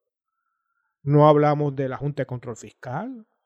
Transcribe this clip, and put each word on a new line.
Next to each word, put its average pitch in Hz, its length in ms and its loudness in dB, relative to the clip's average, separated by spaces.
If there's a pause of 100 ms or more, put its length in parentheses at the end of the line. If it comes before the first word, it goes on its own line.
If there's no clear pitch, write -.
(1040)
No 147 260 6
hablamos 147 480 2
de 135 140 -4
la 123 80 -10
Junta 143 240 -6
de 127 40 -6
Control 120 300 -12
Fiscal, 190 680 -14 (200)